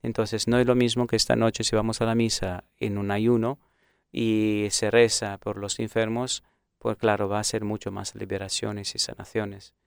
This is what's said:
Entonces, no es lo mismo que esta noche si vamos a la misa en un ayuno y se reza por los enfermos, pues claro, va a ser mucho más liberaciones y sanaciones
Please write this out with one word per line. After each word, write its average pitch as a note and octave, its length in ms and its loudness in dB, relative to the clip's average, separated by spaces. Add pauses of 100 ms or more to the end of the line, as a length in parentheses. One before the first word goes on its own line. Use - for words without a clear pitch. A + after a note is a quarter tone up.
Entonces, A2+ 440 -2
no A#2+ 120 4
es B2 80 6
lo B2 80 4
mismo A#2+ 320 2
que A2+ 100 0
esta A#2+ 200 2
noche A2+ 280 0
si - 100 0
vamos A2 260 0
a A#2 60 2
la A2+ 80 0
misa G#2+ 500 0 (140)
en G2+ 200 -4
un G2+ 120 -4
ayuno A2+ 480 2 (540)
y G#2+ 580 2
se G#2 200 0
reza A2 480 4
por G2+ 200 -6
los G2+ 220 -6
enfermos, A2+ 640 -2 (340)
pues A2 180 -4
claro, G#2 320 2
va G#2 120 -2
a G#2+ 40 -6
ser G#2+ 200 -2
mucho G#2 260 -4
más G2 240 -10
liberaciones G2+ 800 -6
y - 40 -8
sanaciones G2+ 760 -6 (120)